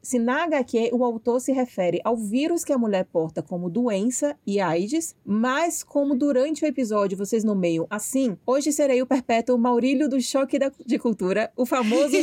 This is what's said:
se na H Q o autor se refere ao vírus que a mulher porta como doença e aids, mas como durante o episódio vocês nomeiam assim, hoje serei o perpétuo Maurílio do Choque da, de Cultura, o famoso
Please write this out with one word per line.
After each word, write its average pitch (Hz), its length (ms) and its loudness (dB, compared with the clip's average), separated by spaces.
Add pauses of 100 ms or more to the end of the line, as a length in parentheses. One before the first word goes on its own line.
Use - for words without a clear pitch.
se - 180 -2
na 254 260 0
H 294 200 0
Q 233 300 0
o 247 100 2
autor 240 380 0
se 269 100 0
refere 202 500 0
ao 233 140 0
vírus 262 480 -2
que - 80 -4
a 269 60 2
mulher 202 260 0
porta 160 380 -2
como 180 260 -6
doença 240 680 0 (120)
e 202 140 0
aids, 190 600 -2
mas 262 600 -2
como 285 320 0
durante 285 500 0
o - 20 0
episódio 208 520 0
vocês 208 260 0
nomeiam 175 460 0
assim, 214 560 -2
hoje 285 260 0
serei 269 300 2
o 254 40 -2
perpétuo 247 520 0
Maurílio 240 500 2
do 269 100 0
Choque 269 400 0
da, 269 140 0 (140)
de 240 120 0
Cultura, 196 560 -2
o 247 120 0
famoso 262 560 2